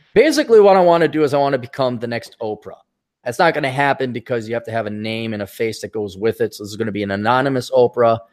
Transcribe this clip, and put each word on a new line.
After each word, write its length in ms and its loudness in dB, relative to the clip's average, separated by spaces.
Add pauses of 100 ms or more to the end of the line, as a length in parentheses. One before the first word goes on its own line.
(140)
basically 480 4
what 160 8
I 40 6
wanna 280 4
do 140 0
is 100 2
I 60 2
wanna 180 0
become 420 -4
the 80 -8
next 320 -8
Oprah. 400 -10 (460)
That's 140 -4
not 160 2
gonna 160 -4
happen 420 0
because 340 -6
you 60 -8
have 120 -4
to 60 -12
have 140 -4
a 60 -8
name 420 -6
and 100 -6
a 40 -8
face 340 -6
that 100 -12
goes 260 -8
with 220 -2
it. 140 -2
So 100 -14
this 60 -10
is 80 -14
gonna 160 -6
be 100 -4
an 80 -4
anonymous 600 -2
Oprah. 480 2 (140)